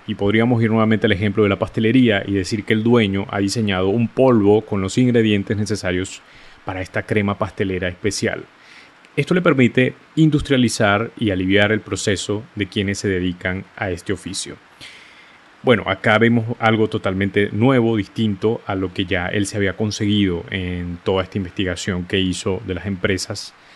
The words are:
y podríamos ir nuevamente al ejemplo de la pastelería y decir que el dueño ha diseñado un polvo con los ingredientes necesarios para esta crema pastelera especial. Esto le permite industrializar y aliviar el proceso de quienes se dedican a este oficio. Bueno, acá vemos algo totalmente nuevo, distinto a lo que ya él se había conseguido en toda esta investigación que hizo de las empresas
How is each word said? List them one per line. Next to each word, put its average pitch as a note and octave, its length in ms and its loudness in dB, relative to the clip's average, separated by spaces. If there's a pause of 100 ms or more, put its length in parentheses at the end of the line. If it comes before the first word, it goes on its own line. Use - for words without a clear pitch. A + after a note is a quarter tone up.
y G#2+ 80 -6
podríamos A2+ 480 2
ir A2+ 60 2
nuevamente A2 380 2
al G#2 60 2
ejemplo G2+ 300 0
de G2+ 60 4
la G2 100 2
pastelería A2 680 2
y G2+ 80 -2
decir G2 300 -2
que A2 100 0
el A2 100 0
dueño G#2 460 2
ha G#2 80 -2
diseñado G2 500 0
un A2+ 200 0
polvo A2 520 4
con G2+ 220 -4
los F#2+ 160 -2
ingredientes A2 580 2
necesarios G2 640 -4 (460)
para F#2 160 -8
esta G2+ 220 -6
crema G#2 340 -2
pastelera F#2+ 500 -4
especial. F#2+ 560 -4 (720)
Esto C#3+ 160 -2
le F3+ 80 2
permite C3 540 2 (220)
industrializar B2 1000 2
y G#2+ 120 0
aliviar G2 420 2
el G#2 80 0
proceso G2+ 640 -4 (100)
de G2 140 -4
quienes G2+ 300 -4
se G#2 100 -2
dedican F#2 560 -2 (120)
a G2+ 140 -4
este F2 220 -6
oficio. - 440 -8 (1040)
Bueno, A2 240 2
acá G#2+ 300 2
vemos A#2 420 2
algo A2 300 2
totalmente G2+ 640 -2
nuevo, A2+ 460 2
distinto G#2+ 680 -2
a G#2 100 -4
lo F#2+ 200 -4
que G2 100 -4
ya F2+ 220 -2
él F2+ 180 -2
se G#2 140 -6
había G2 180 -2
conseguido G2+ 760 0
en F2+ 540 -6
toda F#2+ 180 0
esta F2+ 140 -10
investigación F2+ 720 -4
que F#2+ 120 -2
hizo F#2 480 -2
de F#2+ 60 -6
las F2 140 -8
empresas G2 640 -4 (240)